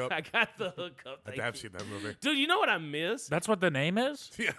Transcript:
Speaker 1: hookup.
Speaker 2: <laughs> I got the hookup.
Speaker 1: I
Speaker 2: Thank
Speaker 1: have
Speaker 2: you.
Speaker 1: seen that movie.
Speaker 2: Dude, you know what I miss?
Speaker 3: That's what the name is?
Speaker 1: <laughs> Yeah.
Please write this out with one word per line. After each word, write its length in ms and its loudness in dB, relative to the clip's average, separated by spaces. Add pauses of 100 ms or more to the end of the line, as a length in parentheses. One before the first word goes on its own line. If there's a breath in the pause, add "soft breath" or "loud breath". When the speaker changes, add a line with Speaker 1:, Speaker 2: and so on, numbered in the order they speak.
Speaker 1:
hookup. 100 -2
Speaker 2:
<laughs> 0 -
I 80 0
got 380 0
the 120 -4
hookup. 540 -10
Speaker 1:
I 60 -8
Speaker 2:
Thank 120 -4
Speaker 1:
have 120 0
Speaker 2:
you. 80 -10
Speaker 1:
seen 100 -10
that 140 -8
movie. 340 -6
Speaker 2:
Dude, 160 2
you 100 4
know 120 4
what 100 4
I 100 4
miss? 480 -2
Speaker 3:
That's 220 0
what 120 4
the 100 6
name 260 2
is? 380 0
Speaker 1:
<laughs> 40 -10
Yeah. 200 2